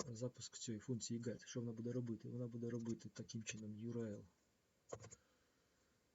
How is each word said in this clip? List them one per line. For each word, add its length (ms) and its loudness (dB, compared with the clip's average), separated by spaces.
запуск 500 -2
цієї 220 0
функції 400 2
get. 260 0
Що 140 0
вона 120 2
буде 200 0
робити? 380 2
Вона 180 0
буде 220 0
робити 400 2
таким 340 -4
чином 320 -2
U 180 0
R 140 4
L 180 -2